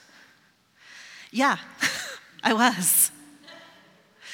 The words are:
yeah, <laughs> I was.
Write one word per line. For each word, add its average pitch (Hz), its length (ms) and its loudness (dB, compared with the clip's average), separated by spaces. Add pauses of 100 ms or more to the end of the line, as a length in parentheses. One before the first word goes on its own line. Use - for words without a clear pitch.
(1300)
yeah, 247 280 0 (420)
<laughs> - 420 -16
I - 100 2
was. 220 600 2 (1200)